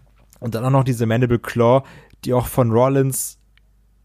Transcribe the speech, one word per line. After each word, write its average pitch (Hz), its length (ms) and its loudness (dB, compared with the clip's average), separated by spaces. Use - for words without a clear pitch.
und 113 140 -6
dann 113 100 -4
auch 131 60 0
noch 135 120 4
diese 120 220 -2
Mandible 117 340 0
Claw, 120 440 2
die 123 80 -2
auch 123 140 0
von 120 240 0
Rollins 135 640 0